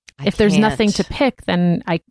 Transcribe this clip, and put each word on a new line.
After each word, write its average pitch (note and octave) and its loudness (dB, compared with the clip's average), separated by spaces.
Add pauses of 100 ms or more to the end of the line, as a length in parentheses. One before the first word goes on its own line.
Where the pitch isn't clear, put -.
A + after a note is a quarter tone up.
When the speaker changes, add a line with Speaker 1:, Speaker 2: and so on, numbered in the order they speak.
(200)
Speaker 1:
I C#3+ -8
Speaker 2:
If G3 -2
there's G3+ 2
nothing G#3+ 2
Speaker 1:
can't. - -2
Speaker 2:
to - -8
pick, - -2
then F3 0
I, E3 -4